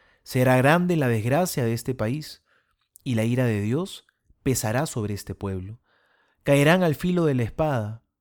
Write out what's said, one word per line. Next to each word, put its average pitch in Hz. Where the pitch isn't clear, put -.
Será 127
grande 170
la 139
desgracia 123
de 113
este 120
país, 123
y 127
la 110
ira 123
de 107
Dios 135
pesará 127
sobre 104
este 98
pueblo. 95
Caerán 147
al 160
filo 175
de 139
la 123
espada, 113